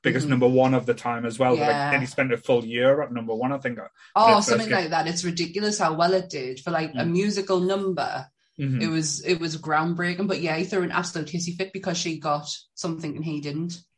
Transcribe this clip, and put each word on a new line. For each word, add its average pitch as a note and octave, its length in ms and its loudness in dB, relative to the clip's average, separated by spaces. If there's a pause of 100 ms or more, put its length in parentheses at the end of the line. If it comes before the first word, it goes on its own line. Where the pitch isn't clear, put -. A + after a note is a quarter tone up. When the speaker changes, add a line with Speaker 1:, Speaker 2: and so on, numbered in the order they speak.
Speaker 1:
biggest C3 180 2
Speaker 2:
Mm-hmm. D3 60 0
Speaker 1:
number B2 180 6
one C3 260 6
of A#2+ 120 2
the A#2+ 80 2
time A#2+ 320 -4
as A2+ 120 -6
well. B2+ 140 4
Like, A#2 160 2
Speaker 2:
Yeah. C#3+ 220 0
Speaker 1:
then C#3 100 4
he B2+ 60 -2
spent C3 260 0
a A#2+ 60 0
full A#2+ 260 2
year B2+ 380 4
at A#2+ 100 -6
number A2+ 220 -4
one, B2 180 -2
I C#3 60 -4
think, B2+ 200 -6
when G2+ 80 -12 (280)
Speaker 2:
Oh, A3 160 8
Speaker 1:
it G#3+ 60 10
first G3+ 120 2
Speaker 2:
something A3 200 2
Speaker 1:
came. - 80 2
Speaker 2:
like E3+ 140 0
that. E3 160 0
It's F3 180 -4
ridiculous F#3 540 -2
how E3 160 2
well F3 200 4
it F3+ 160 0
did C3 300 -8
for, F3 100 -6
like, D#3+ 240 -2
a D#3 100 -2
Speaker 1:
Mm. E3+ 80 0
Speaker 2:
musical G3 480 2
number. F3+ 680 -2 (320)
Speaker 1:
Mm-hmm. C3+ 220 -2
Speaker 2:
It D#3+ 80 0
was, D#3 320 -2 (120)
it E3+ 60 0
was D#3+ 200 -4
groundbreaking, E3+ 680 0
but E3+ 120 -2
yeah, D#3+ 160 -2
he F#3 80 -2
threw F#3 180 -2
an E3+ 100 -2
absolute D#3+ 360 -4
hissy F3 300 -6
fit F#3+ 160 -6
because F#3+ 240 -4
she D#3+ 200 -4
got D3+ 300 -2 (260)
something D#3+ 420 -6
and D#3 80 -6
he D3+ 160 -4
didn't. D#3 420 -6 (160)